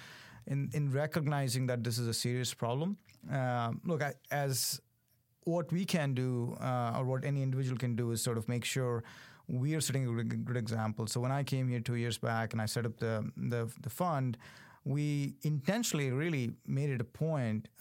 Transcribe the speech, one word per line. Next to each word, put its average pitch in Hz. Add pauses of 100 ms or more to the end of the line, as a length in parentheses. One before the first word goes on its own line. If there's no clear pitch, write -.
(480)
in, 139
in 143
recognizing 139
that 120
this 113
is 120
a 117
serious 123
problem. 143 (340)
Uh, 123 (100)
look, 160
I, 139 (180)
as 139 (640)
what 170
we 180
can 151
do, 123
uh, 123
or 131
what 131
any 143
individual 131
can 120
do 117
is 113
sort 120
of 110
make 123
sure 123 (460)
we 139
are 156
setting 135
a 117
good, 113
good 120
example. 110
So 117
when 127
I 139
came 131
here 123
two 120
years 117
back 113
and 117
I 110
set 113
up 113
the, 110
the, 120 (120)
the 127
fund, 135 (480)
we 143
intentionally 151
really 135 (120)
made 139
it 127
a -
point, 120 (140)